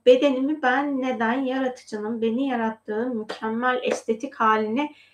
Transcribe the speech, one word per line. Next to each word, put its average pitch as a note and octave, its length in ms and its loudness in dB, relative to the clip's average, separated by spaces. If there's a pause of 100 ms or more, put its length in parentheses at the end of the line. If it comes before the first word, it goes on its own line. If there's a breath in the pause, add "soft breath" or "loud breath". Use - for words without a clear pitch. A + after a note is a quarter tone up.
bedenimi C4+ 560 6
ben C4+ 400 0
neden A#3+ 380 0
yaratıcının B3 840 -4
beni A#3 260 0
yarattığı A3+ 580 -4
mükemmel A3+ 760 -4
estetik A3+ 520 -4
haline A3 560 0 (220 soft breath)